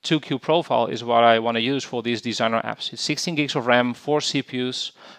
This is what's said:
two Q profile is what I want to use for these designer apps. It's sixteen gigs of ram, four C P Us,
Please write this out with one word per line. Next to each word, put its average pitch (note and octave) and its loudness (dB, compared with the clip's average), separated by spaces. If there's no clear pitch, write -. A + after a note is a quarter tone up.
two D#3 0
Q C#3 -4
profile C3+ 0
is A#2+ -6
what A#2 4
I A#2 8
want A#2 -2
to A#2 0
use C3 -2
for A#2+ -6
these A#2 -2
designer A2+ 0
apps. A2+ -8
It's A2+ -12
sixteen D#3+ -4
gigs C#3+ -2
of A#2 -2
ram, B2 4
four D3 -2
C C#3 -4
P B2+ -6
Us, - -8